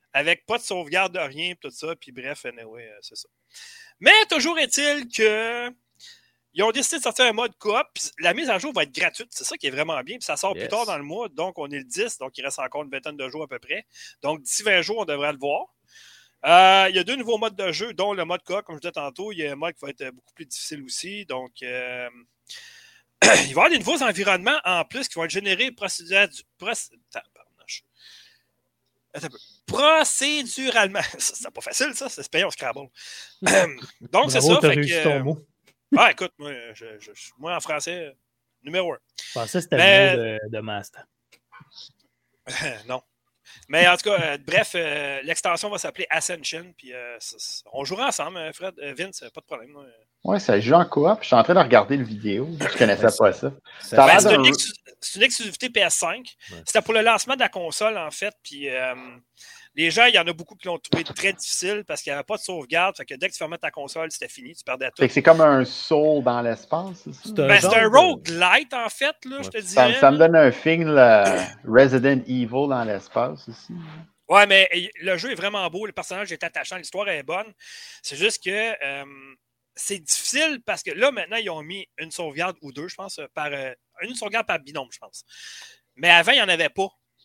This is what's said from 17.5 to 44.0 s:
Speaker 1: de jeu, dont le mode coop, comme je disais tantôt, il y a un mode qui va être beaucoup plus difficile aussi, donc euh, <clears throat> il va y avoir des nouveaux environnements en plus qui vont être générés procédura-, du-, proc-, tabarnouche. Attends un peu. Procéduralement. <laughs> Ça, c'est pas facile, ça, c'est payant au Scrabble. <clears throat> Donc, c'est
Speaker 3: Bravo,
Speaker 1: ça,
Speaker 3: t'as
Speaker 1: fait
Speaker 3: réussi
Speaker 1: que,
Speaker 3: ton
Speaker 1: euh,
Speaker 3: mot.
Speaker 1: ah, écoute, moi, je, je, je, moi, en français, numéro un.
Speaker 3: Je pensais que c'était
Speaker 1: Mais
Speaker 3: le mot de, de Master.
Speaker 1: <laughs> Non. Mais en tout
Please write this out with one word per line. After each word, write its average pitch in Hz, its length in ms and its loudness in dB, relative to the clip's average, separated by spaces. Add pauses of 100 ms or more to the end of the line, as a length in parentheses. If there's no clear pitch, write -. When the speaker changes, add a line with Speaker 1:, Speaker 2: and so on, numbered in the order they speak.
Speaker 1:
de 190 160 -6
jeu, 196 220 -8
dont 196 200 -2
le 185 120 -4
mode 175 180 -6
coop, 190 200 -6
comme 165 140 -16
je 131 40 -20
disais 170 120 -12
tantôt, 156 400 -10
il 175 60 -14
y 156 80 -6
a 143 40 -6
un 139 40 -10
mode 160 200 -8
qui - 100 -20
va 139 40 -12
être 135 260 -12
beaucoup - 180 -20
plus 160 140 -20
difficile - 360 -14
aussi, 190 420 -12
donc 127 260 -10 (100)
euh, 123 480 -10 (1120)
<clears throat> - 20 2
il 202 40 8
va 214 80 8
y 135 160 2
avoir 185 180 6
des 330 80 2
nouveaux 254 240 -2
environnements 202 640 0
en 175 220 0
plus 254 220 -10
qui - 80 -12
vont 165 100 -4
être 156 60 -6
générés 202 400 -2
procédura-, 196 560 -2
du-, - 140 -14 (160)
proc-, 214 320 -8 (220)
tabarnouche. - 720 -18 (1300)
Attends 151 140 -12
un - 20 -10
peu. 120 80 -20 (300)
Procéduralement. 262 1400 0
<laughs> - 100 -16
Ça, - 160 -4
c'est - 160 -12
pas - 100 -16
facile, 254 320 -4
ça, 269 160 -10
c'est - 220 -14
payant 175 160 0
au 151 40 -6
Scrabble. 135 360 -10 (260)
<clears throat> - 280 -20
Donc, - 920 0
c'est 233 80 2
Speaker 3:
Bravo, 160 160 6
Speaker 1:
ça, 196 60 6
Speaker 3:
t'as 151 80 6
Speaker 1:
fait 135 60 2
Speaker 3:
réussi 147 180 0
Speaker 1:
que, 160 100 0
Speaker 3:
ton 156 80 4
Speaker 1:
euh, 135 120 0
Speaker 3:
mot. 151 160 -4 (580)
Speaker 1:
ah, 220 140 6
écoute, 180 260 -6
moi, 147 140 -14 (220)
je, 113 120 -20 (140)
je, 104 140 -20
je, - 240 -20
moi, 165 180 -8
en 156 40 -4
français, 156 560 -8 (480)
numéro 165 300 -2
un. 117 40 -12 (240)
Speaker 3:
Je - 120 -14
pensais 117 240 -4
que 175 60 -2
c'était - 140 0
Speaker 1:
Mais 196 380 6
Speaker 3:
le 113 180 -2
mot 107 60 -8 (120)
de, 113 60 -8
de 107 40 -8
Master. 104 440 -12 (1400)
Speaker 1:
<laughs> 123 400 -10
Non. 127 140 -8 (640)
Mais 165 200 6
en 180 100 6
tout 214 120 -4